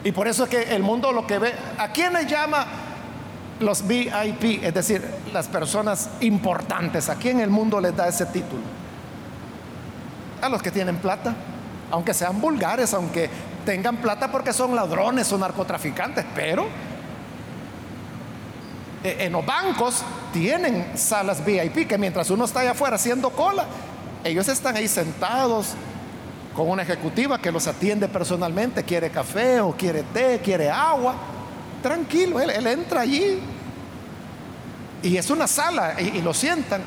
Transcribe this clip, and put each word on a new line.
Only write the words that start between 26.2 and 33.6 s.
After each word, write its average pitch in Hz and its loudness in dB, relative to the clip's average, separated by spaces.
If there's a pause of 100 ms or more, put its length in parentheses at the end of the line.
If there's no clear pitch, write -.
con 160 2
una 185 2
ejecutiva 170 0
que 170 0
los 165 0
atiende 202 2
personalmente, 180 0
quiere 165 2
café 233 4
o 196 4
quiere 160 2 (100)
té, 247 4
quiere 170 4
agua. 254 4 (680)
Tranquilo, 320 2
él, 269 4
él 220 2
entra 302 2
allí 349 4 (1600)